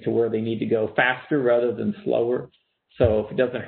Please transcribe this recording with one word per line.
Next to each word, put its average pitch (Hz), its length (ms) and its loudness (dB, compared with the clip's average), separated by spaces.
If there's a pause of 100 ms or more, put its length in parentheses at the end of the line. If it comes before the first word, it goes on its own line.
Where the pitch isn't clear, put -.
to 117 120 -4
where 113 140 2
they 110 120 -2
need 113 180 -4
to 113 60 -4 (120)
go 107 180 -2
faster 131 460 0
rather 120 320 2
than 107 300 -4
slower. 123 460 0 (480)
So 139 60 2 (180)
if 107 100 -6
it - 60 -10
doesn't 123 300 0